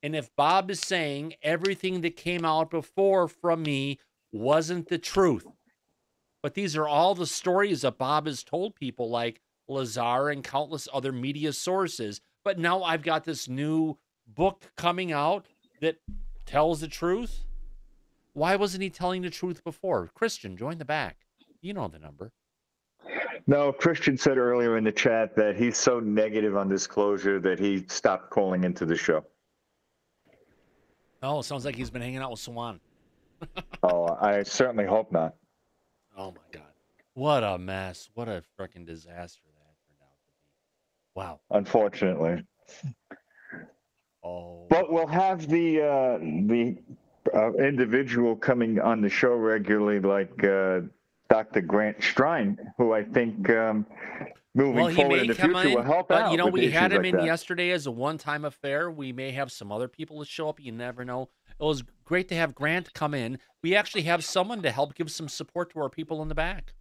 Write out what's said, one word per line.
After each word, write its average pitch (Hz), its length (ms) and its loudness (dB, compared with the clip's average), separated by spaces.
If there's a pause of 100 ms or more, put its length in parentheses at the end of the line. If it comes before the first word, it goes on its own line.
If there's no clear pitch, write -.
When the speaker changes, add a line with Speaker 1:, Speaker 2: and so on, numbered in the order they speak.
Speaker 1:
And 151 100 -4
if 143 220 -6
Bob 185 340 4
is 180 80 -4
saying 156 640 -2
everything 180 600 0
that 170 140 -2
came 170 280 -4
out 160 260 2
before 185 560 2
from 165 380 0
me 139 340 -2 (320)
wasn't 156 580 0
the 175 100 -2
truth, 165 460 2 (960)
but 143 140 -6
these 190 220 -2
are 156 100 0
all 165 300 4
the 170 100 -2
stories 180 560 0
that 131 160 0
Bob 147 280 0
has 143 180 -8
told 190 320 -4
people 120 340 -6
like 117 300 -2 (260)
Lazar 123 600 -2
and 139 160 -6
countless 147 480 -4
other 135 180 -2
media 143 420 -4
sources. 165 680 -4 (240)
But 190 160 -2
now 180 240 0
I've 165 180 -2
got 160 220 -2
this 151 240 -8
new 151 500 -2 (280)
book 170 500 -2
coming 175 340 -2
out 160 380 0 (320)
that 160 160 0 (500)
tells 151 340 2
the 160 80 -8
truth. 185 560 -2 (880)
Why 165 200 2
wasn't 190 300 0
he 185 60 -4
telling 180 320 -4
the 180 80 -4
truth 180 340 -6
before? 151 500 -2
Christian, 104 420 -4
join 143 220 -6
the 151 60 -10
back. 135 420 -4 (340)
You 196 140 -10
know 135 140 -6
the 78 100 -14
number. 76 320 -16 (1160)
Speaker 2:
No, 143 240 4
Christian 156 440 0
said 135 220 2
earlier 120 380 2
in 110 80 2
the 107 80 2
chat 113 420 2
that 104 220 2
he's 117 200 2
so 123 220 4
negative 107 580 2
on 98 120 0
disclosure 98 720 0
that 90 180 2
he 95 300 0
stopped - 420 -6
calling 92 320 0
into 90 240 -2
the 82 100 0
show. 78 280 -2 (2000)
Speaker 1:
Oh, 139 200 -2
sounds 131 220 -8
like 139 100 -6
he's 120 160 -8
been 120 120 -10
hanging 127 160 -8
out 131 120 -8
with 113 100 -12
Swan. 117 380 -10 (600)
<laughs> - 80 -14 (340)
Speaker 2:
Oh, 87 380 2
I 101 220 2
certainly 113 440 0
hope 107 240 2
not. 82 240 0 (840)
Speaker 1:
Oh, 95 160 -12
my 85 180 -20
God. 76 220 -20 (420)
What 135 300 2
a 95 140 -2
mess! 92 560 -10
What 117 140 -8
a 92 140 -6 (160)
frickin' 87 260 -14
disaster 85 640 -16
that - 300 -20 (100)
turned 147 160 -20
out - 160 -20
to - 80 -20
be. - 60 -20 (840)
Wow. 90 260 -10 (100)
Speaker 2:
Unfortunately. 95 920 2 (1800)
Speaker 1:
Oh. 87 440 -12
Speaker 2:
But 165 240 4
we'll 165 140 2
have 170 420 -2
the, 160 320 2
uh, 135 380 2
the, 104 580 0 (560)
uh, 110 220 4
individual 120 800 2
coming 113 460 2
on 113 200 2
the 101 80 4
show 120 280 4
regularly, 104 640 2
like, 98 440 2
uh, 95 360 4 (500)
Doctor 110 300 4
Grant 104 400 0
Strine, 123 580 2 (200)
who 117 160 4
I 107 100 2
think, 110 460 0
um, 113 360 2 (680)
moving 135 200 4
Speaker 1:
Well, 170 140 4
he 165 80 0
Speaker 2:
forward 143 180 6
Speaker 1:
may - 60 4
Speaker 2:
in 120 80 0
the 117 60 2
Speaker 1:
come 170 180 4
Speaker 2:
future 185 160 2
Speaker 1:
in, 127 60 4
Speaker 2:
will 120 80 2
help 160 260 2
Speaker 1:
but, 165 140 6
Speaker 2:
out 202 100 2
Speaker 1:
you 165 60 2
know, 175 80 4
Speaker 2:
with 180 80 2
Speaker 1:
we 170 160 4
had 175 200 4
Speaker 2:
issues 202 60 2
Speaker 1:
him 185 60 4
Speaker 2:
like 180 100 0
Speaker 1:
in 185 60 2
Speaker 2:
that. 170 80 2
Speaker 1:
yesterday 175 440 -2
as 160 160 -2
a 127 60 -4
one-time 147 520 -4
affair. 147 460 -4
We 143 220 -8
may 131 200 -8
have 131 200 -6
some 101 180 -12
other 113 180 -4
people 151 300 -14
to 151 100 -10
show 156 200 -6
up. 151 100 -8
You 131 140 -12
never 120 320 -10
know. 127 240 -6 (320)
It 147 40 -4
was 147 180 0 (220)
great 185 240 -2
to 180 60 -4
have 165 200 0
Grant 165 400 -2
come 151 180 -2
in. 127 260 -4 (240)
We 170 120 2
actually 202 280 0
have 165 220 0
someone 196 380 -2
to 139 80 2
help 139 240 -2
give 160 160 -6
some 156 180 -10
support 175 440 -6
to 156 80 -8
our 135 100 -2
people 160 320 -6
in 156 60 -4
the 156 60 -4
back. 170 460 -4